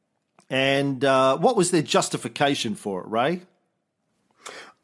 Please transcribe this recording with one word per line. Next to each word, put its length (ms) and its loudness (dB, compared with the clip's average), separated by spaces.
And, 540 0
uh, 340 4
what 180 2
was 160 2
their 100 2
justification 920 -2
for 260 -8
it, 60 -16
Ray? 340 -2